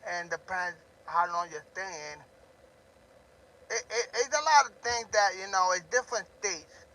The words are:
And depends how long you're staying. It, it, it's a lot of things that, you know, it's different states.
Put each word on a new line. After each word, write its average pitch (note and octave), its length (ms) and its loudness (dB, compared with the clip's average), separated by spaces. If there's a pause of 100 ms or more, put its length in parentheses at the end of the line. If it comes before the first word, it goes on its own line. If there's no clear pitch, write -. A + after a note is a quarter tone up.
And F3 220 -6
depends F3 480 -6 (280)
how E3+ 260 0
long E3+ 180 -2
you're D#3 220 -12
staying. D#3+ 460 -10 (1500)
It, A3+ 200 -2
it, A#3 240 -2
it's B3+ 220 0
a D4+ 80 2
lot D4+ 220 8
of - 60 -12 (100)
things A#3+ 300 -4
that, G#3 180 4 (100)
you F#3+ 100 -8
know, F#3 240 4
it's F3+ 160 -4
different A#3+ 360 -2 (140)
states. F3 540 -8